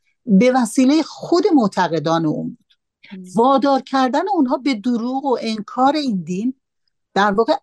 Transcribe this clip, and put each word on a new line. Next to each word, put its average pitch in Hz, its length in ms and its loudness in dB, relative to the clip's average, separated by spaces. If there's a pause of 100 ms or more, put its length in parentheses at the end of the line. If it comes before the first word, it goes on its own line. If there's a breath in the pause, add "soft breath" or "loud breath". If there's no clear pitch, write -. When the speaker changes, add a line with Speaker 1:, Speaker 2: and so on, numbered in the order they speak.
(260)
Speaker 1:
به 233 260 4
وسیلهٔ 262 500 2
خود - 420 -2 (100)
معتقدان 165 720 0
اون - 220 -4
بود. - 260 -16 (400 loud breath)
Speaker 2:
مم. 190 100 -16 (120)
Speaker 1:
وادار 262 460 2
کردن 262 420 -2 (100)
اونها 294 240 0
به 269 180 -4
دروغ 247 500 -4
و 254 160 0
انکار 226 540 -2
این 247 280 -4
دین، 190 300 -4 (600)
در 202 180 2
واقع 226 320 0